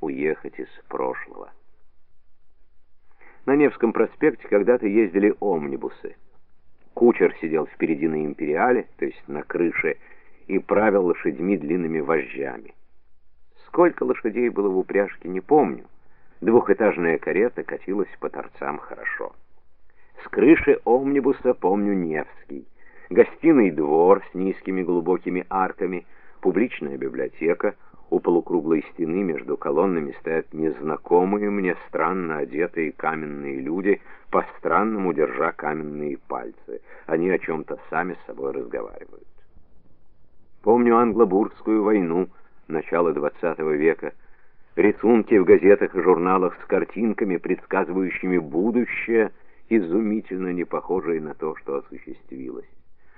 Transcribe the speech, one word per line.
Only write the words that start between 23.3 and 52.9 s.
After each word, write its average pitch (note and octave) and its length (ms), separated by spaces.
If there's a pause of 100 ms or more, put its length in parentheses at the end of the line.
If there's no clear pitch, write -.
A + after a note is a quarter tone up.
двор D#2+ 600
с - 40
низкими F#2 480
глубокими F2 640
арками, F#2 580 (340)
публичная E2 560
библиотека. C2+ 800 (360)
У F2 100
полукруглой E2 720
стены F2 320
между C#2+ 320
колоннами D#2 640
стоят D#2+ 320
незнакомые D#2+ 1000
мне F#2 260 (120)
странно E2 500
одетые D2+ 540
каменные C#2+ 680
люди, F2+ 400 (300)
по-странному F#2+ 800
держа C#2+ 400
каменные D2 640 (100)
пальцы. A#1+ 540 (240)
Они E2 240
о F2 80
чем-то D2+ 400 (120)
сами E2+ 240
с - 120
собой C2+ 260
разговаривают. A1 720 (1400)
Помню A#2+ 340
англо-бурскую G#2+ 840
войну F#2 460 (400)
начала D#2+ 440
двадцатого D#2 600
века. D2+ 400 (640)
Рисунки G#2 600
в F#2 80
газетах F#2+ 500
и F#2+ 60
журналах F2+ 600
с - 40
картинками, G2 720
предсказывающими F2+ 1000
будущее, G#2+ 920 (360)
изумительно G2 840
не F2 120
похожие E2 560
на D2+ 140
то, D#2 220
что - 200
осуществилось. C2 920 (500)